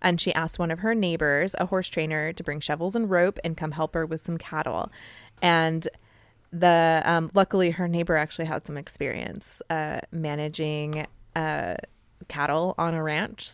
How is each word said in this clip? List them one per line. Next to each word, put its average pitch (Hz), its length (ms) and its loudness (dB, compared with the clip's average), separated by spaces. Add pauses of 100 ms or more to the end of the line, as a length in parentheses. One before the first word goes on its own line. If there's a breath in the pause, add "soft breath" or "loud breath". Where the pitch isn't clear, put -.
And 175 180 2
she - 140 0
asked 165 240 -2
one 170 140 0
of 165 80 -4
her 220 160 2
neighbors, 165 640 2
a 180 80 0
horse 185 200 0
trainer, 156 460 -2
to 175 100 -8
bring 151 180 -6
shovels 170 340 -2
and 220 160 0
rope 180 320 4
and 160 120 -4
come 156 180 -6
help 156 200 -2
her 165 140 0
with 165 140 -6
some 170 180 -4
cattle. 156 520 -4 (480 loud breath)
And 165 480 4 (640 soft breath)
the, 165 540 6
um, 165 300 2
luckily, 190 360 4
her 175 160 -2
neighbor 170 280 2
actually 156 300 -2
had 160 200 -6
some 147 100 -10
experience, - 920 -6
uh, 156 300 -4 (120)
managing, 151 920 -4 (300)
uh, 151 400 -2 (540)
cattle 151 480 0
on 165 160 0
a 160 100 0
ranch. 156 500 -4